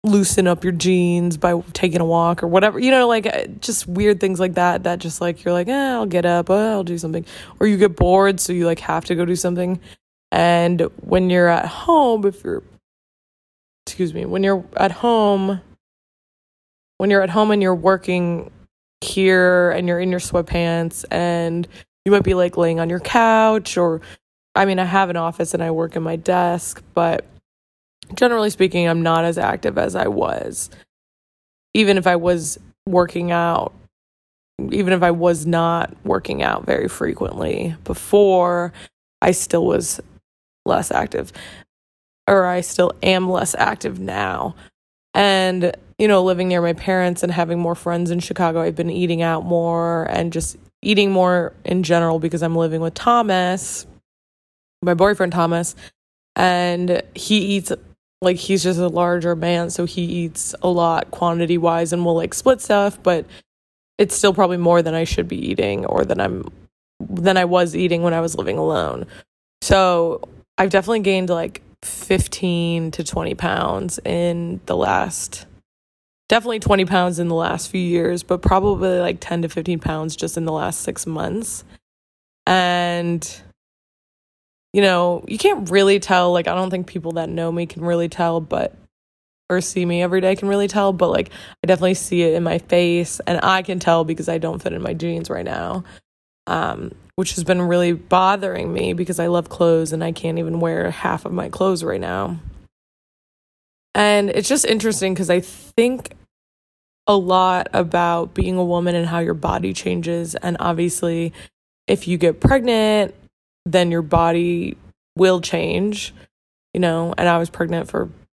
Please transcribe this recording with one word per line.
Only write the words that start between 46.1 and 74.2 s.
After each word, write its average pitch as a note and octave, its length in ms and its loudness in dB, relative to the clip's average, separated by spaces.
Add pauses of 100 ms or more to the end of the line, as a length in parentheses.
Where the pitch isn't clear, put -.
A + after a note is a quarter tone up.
living F#3 260 2
near F3+ 120 2
my E3+ 140 0
parents F3+ 480 0
and F3+ 100 -2
having E3+ 280 -2
more E3+ 160 0
friends E3+ 340 -2
in E3+ 80 -2
Chicago, E3+ 420 -2
I've E3 160 -2
been E3+ 140 -2
eating E3+ 320 -2
out E3 240 -2
more E3+ 640 0
and E3 240 -4
just - 240 -6 (240)
eating G3+ 300 4
more F3+ 420 2 (100)
in F#3 180 0
general E3 360 2
because D#3+ 240 -2
I'm E3 140 0
living D#3+ 260 0
with E3 100 -4
Thomas, F#3+ 920 0 (960)
my F3 100 2
boyfriend F#3 400 2
Thomas, E3+ 440 -2 (600)
and F3+ 640 0 (140)
he - 240 0
eats, G3 340 -2 (480)
like, F3+ 160 2
he's F#3+ 260 -2
just F3 160 0
a F3+ 80 0
larger F3 480 0
man, E3+ 360 -2
so F3 140 -4
he F3 180 -6
eats E3+ 600 -6
a F3+ 60 2
lot E3+ 420 0
quantity-wise E3+ 840 0
and F3 120 -2
will, E3+ 100 2
like, E3 200 -2
split - 260 2
stuff, G3+ 420 0
but F3 240 0 (720)
it's - 160 2
still G3+ 180 2
probably F3+ 260 2
more E3+ 220 6
than E3 140 -2
I E3 80 0
should F3 240 -2
be - 240 -6
eating G2+ 360 0
or - 180 2
than - 160 -2
I'm, F#2+ 280 -4 (520)
than F#3 360 0
I F3+ 100 2
was F3 280 0
eating E3+ 300 0
when E3+ 100 0
I E3 60 0
was E3 160 -4
living - 220 -4
alone. F2 480 -2 (540)
So F3+ 600 2 (360)
I've F#3+ 140 2
definitely G3+ 300 2
gained, F#3 300 0
like, E3 320 -4 (200)
fifteen E3+ 1120 -2
to E3 100 -8
twenty - 320 -6
pounds - 720 -4
in F3 600 -2